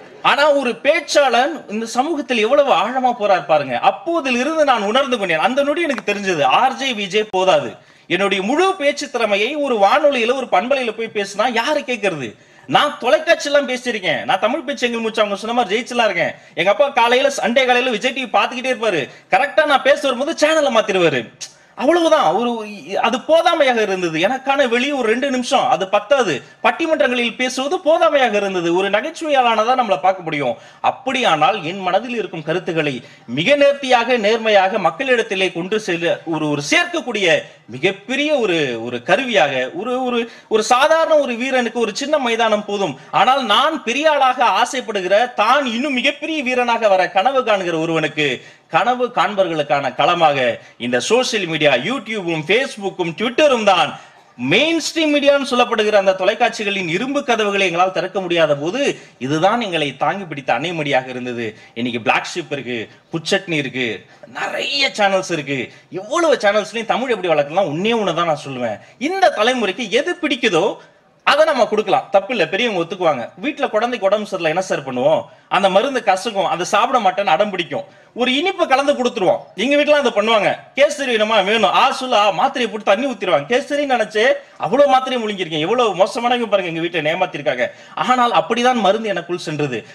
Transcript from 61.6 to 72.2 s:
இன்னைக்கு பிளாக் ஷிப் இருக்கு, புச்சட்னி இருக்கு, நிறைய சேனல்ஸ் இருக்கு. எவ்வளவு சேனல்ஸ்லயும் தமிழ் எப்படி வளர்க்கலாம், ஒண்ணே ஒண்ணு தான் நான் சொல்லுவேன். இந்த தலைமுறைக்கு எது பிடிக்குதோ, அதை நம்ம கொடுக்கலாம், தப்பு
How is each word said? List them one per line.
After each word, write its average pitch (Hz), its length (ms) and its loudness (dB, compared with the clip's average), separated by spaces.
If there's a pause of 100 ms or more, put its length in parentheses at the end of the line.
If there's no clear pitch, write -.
இன்னைக்கு 120 280 -6
பிளாக் 123 340 -2
ஷிப் 165 160 -8
இருக்கு, 120 380 -8 (220)
புச்சட்னி 180 400 -4
இருக்கு, 127 540 -6 (280)
நிறைய - 640 -4
சேனல்ஸ் 196 340 0
இருக்கு. 139 400 -6 (180)
எவ்வளவு 269 460 0
சேனல்ஸ்லயும் 214 500 -2
தமிழ் 226 260 -2
எப்படி 180 220 0
வளர்க்கலாம், 151 380 0
ஒண்ணே 214 280 0
ஒண்ணு 185 140 0
தான் 170 120 0
நான் 151 220 -2
சொல்லுவேன். 123 320 -6 (180)
இந்த 349 380 2
தலைமுறைக்கு 220 540 0
எது 294 320 0
பிடிக்குதோ, 233 540 0 (480)
அதை 285 220 4
நம்ம 269 200 2
கொடுக்கலாம், 208 460 0
தப்பு 196 240 2